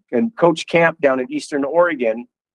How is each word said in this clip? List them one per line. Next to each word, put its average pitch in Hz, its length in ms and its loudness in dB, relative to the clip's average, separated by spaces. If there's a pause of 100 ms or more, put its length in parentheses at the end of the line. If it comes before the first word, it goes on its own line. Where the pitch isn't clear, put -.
(120)
and 117 240 -2
Coach 170 320 2
Camp 170 320 2
down 131 200 2
in 127 120 -6
Eastern 147 320 -4
Oregon, 135 640 0 (280)